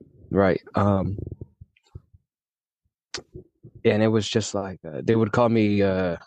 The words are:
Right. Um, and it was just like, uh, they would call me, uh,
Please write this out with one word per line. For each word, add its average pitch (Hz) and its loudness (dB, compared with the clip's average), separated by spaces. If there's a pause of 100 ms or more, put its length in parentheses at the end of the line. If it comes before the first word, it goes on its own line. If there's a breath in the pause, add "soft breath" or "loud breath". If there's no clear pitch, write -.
(300)
Right. 95 2 (120)
Um, 98 0 (2750)
and 107 2
it 110 2
was 110 0
just - -2
like, 98 -8
uh, 76 -10
they 113 2
would 110 0
call 120 4
me, 107 2
uh, 92 0 (100)